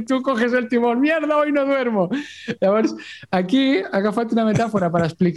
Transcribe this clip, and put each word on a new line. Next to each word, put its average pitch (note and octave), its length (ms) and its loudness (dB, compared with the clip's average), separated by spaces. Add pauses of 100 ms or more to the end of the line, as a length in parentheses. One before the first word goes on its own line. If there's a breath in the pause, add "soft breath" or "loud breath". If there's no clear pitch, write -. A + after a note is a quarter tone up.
tu C4 160 0
coges B3 320 0
el B3 160 0
timón, A#3+ 320 2
«Mierda, D4+ 400 2
hoy D4 80 -2
no C#4 160 0
duermo.» A#3+ 400 0 (540 loud breath)
Llavors, G#3+ 340 2 (400 loud breath)
aquí C4+ 480 2
ha - 160 -12
agafat G#3+ 320 -2
una A3+ 160 2
metàfora G#3+ 420 0
per E3+ 140 2
explicar. E3 200 -2 (140)